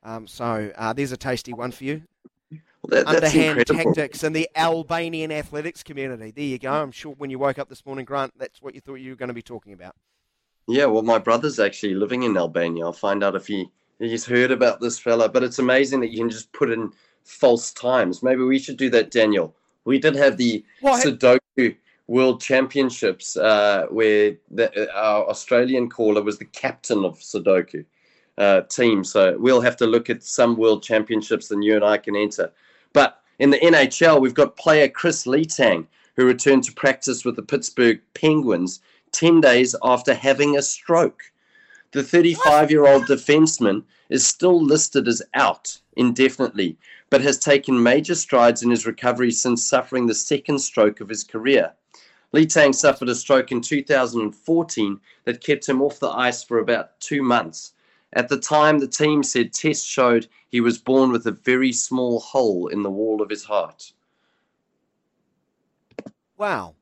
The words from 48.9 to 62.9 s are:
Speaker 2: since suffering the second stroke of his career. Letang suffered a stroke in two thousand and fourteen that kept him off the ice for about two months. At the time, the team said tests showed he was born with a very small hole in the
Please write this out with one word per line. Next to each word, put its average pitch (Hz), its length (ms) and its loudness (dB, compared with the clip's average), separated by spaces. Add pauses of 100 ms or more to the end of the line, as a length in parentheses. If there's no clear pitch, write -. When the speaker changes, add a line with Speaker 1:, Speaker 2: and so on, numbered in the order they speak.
Speaker 2:
since 117 340 -2
suffering 127 420 -2
the 110 80 0
second 143 440 -4
stroke 104 400 0
of 101 80 -14
his 107 160 -10
career. 113 480 -2 (600)
Letang 151 420 4
suffered 135 320 0
a 120 80 -2
stroke 131 380 0
in 120 80 -2
two 139 220 -4
thousand 123 360 0
and 104 160 -6
fourteen 160 640 -4 (240)
that 120 160 -6
kept 139 300 -4
him 131 120 0
off 143 180 -2
the 110 100 -4
ice 120 340 -4
for 117 160 -2
about 110 400 -4
two 143 240 -6
months. 113 480 -2 (420)
At 123 140 -2
the 139 100 -4
time, 151 420 2
the 135 80 -2
team 151 360 0
said 120 300 -2
tests - 320 -4
showed 120 420 2 (220)
he 120 100 -2
was 117 180 0
born 131 360 2
with 113 140 -2
a 107 40 -4
very 127 400 0
small 120 480 -4
hole 104 480 -2
in 101 160 -6
the 98 80 -4